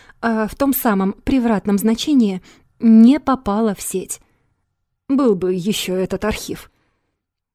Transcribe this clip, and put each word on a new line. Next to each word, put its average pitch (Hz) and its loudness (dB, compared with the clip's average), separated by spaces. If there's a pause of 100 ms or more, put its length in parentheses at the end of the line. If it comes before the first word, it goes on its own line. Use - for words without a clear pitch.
(200)
а 220 -2
в - -10
том 277 -2
самом 196 0 (120)
превратном 220 0
значении 220 0 (380)
«не 233 6
попала 226 -2
в - -12
сеть». - -10 (880)
Был 262 2
бы 185 -2
еще 185 -4
этот 185 -4
архив. - -8 (840)